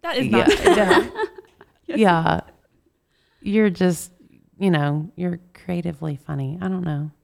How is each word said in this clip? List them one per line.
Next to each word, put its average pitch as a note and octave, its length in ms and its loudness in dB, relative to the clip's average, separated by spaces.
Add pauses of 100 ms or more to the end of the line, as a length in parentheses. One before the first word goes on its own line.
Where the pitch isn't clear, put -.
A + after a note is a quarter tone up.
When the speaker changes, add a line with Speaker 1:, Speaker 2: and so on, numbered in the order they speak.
Speaker 1:
That E4+ 140 -6
is C4 120 -2
Speaker 2:
Yeah. G#3+ 100 4
Speaker 1:
not - 120 4
true. G4 240 4
Speaker 2:
Yeah. G#3 400 2
Speaker 3:
<laughs> - 720 -10
Yes. E4 100 -4
Speaker 2:
Yeah. E3+ 420 2 (1000)
You're G#3 280 2
just, F3+ 420 -2 (460)
you G3 120 2
know, D3+ 460 0
you're F3 240 -6 (120)
creatively E3 640 -8
funny. C#3 440 -8
I F#3 80 -6
don't F#3 160 -6
know. D3+ 260 -6 (140)